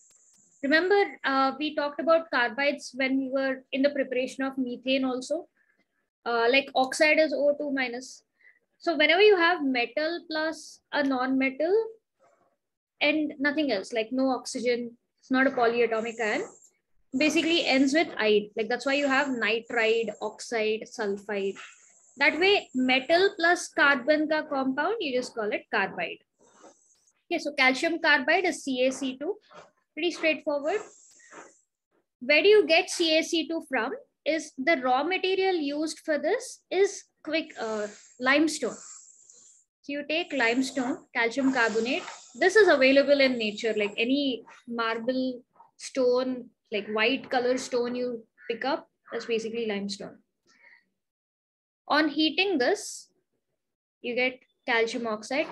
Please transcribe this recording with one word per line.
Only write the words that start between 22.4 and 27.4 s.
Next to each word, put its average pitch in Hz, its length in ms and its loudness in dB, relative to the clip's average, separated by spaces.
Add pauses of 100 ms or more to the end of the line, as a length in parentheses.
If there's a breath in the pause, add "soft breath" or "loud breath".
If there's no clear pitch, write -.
metal 262 600 2
plus 339 340 2
carbon 294 600 2
ka 311 140 0
compound, 294 560 -2
you 269 180 -4
just - 160 -6
call 214 180 -4
it 311 220 -6
carbide. 185 460 -4 (1080)
Okay, 339 140 -4
so 302 180 -8